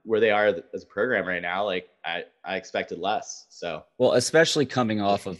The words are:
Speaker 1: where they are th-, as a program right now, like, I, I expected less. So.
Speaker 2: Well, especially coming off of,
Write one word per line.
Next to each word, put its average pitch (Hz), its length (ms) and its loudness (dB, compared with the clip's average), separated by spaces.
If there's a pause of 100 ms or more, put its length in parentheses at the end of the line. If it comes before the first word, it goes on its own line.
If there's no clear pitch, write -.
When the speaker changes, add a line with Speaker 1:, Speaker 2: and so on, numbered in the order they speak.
Speaker 1:
where 107 180 0
they 110 100 6
are 104 220 4
th-, 85 120 -6 (100)
as 95 80 -10
a - 40 -20
program 104 420 0
right 87 140 -2
now, 87 220 -4
like, 113 240 -4 (160)
I, 85 200 -6 (200)
I 95 120 -6
expected 92 420 -6
less. - 520 -6
So. 82 340 -10 (140)
Speaker 2:
Well, 123 160 4
especially 156 520 4
coming 110 340 0
off 101 260 0
of, 92 140 -10